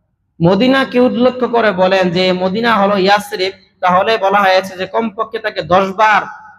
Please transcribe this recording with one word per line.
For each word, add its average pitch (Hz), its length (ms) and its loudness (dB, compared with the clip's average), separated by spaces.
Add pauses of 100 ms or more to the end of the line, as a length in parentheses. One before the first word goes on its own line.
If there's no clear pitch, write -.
(440)
মদিনাকে 254 560 2
উল্লেখ 247 520 0
করে 220 200 2
বলেন 185 380 2
যে 185 240 0
মদিনা 196 420 -2
হলো 202 220 0
ইয়াসরিব, 190 560 0 (260)
তাহলে 190 380 0
বলা 196 240 0
হয়েছে 190 360 0
যে 185 80 -6
কমপক্ষে 220 540 -6
তাকে 196 220 -8
দশ 190 340 0
বার 214 480 0 (140)